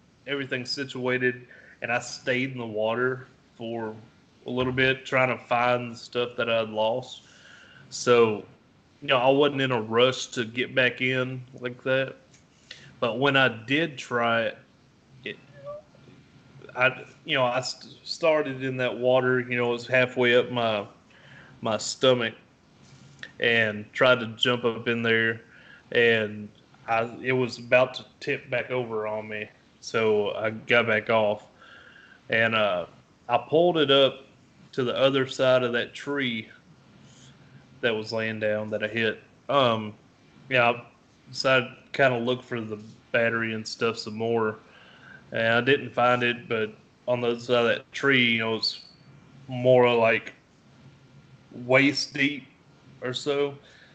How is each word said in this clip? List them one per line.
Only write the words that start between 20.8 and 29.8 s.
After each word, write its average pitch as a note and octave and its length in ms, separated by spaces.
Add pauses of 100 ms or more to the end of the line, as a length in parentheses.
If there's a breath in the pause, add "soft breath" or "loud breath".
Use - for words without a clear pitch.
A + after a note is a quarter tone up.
my A2 160
stomach, A#2+ 560 (1080 loud breath)
and A2 520
tried B2+ 280
to A2+ 60 (100)
jump B2 280
up A#2 240
in A#2 140
there, A2+ 380 (520 loud breath)
and A2 560 (380)
I, A#2 240 (120)
it B2+ 100
was A#2+ 260
about B2 360
to A#2 100 (160)
tip C3+ 300
back A#2+ 200
over A2+ 360
on G#2+ 220
me, G#2+ 200 (320)